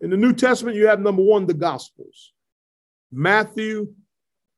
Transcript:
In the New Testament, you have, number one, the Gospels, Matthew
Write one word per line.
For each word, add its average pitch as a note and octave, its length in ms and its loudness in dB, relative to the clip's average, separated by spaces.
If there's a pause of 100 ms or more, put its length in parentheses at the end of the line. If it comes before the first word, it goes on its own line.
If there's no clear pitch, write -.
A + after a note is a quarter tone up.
In E3+ 80 -8
the F#3+ 80 0
New A#3+ 160 4
Testament, A#3+ 420 0
you G#3 120 4
have, G#3 120 4
number G3 240 0
one, G3+ 220 2
the E3+ 80 -2
Gospels, - 800 -8 (760)
Matthew G#3+ 840 -2 (640)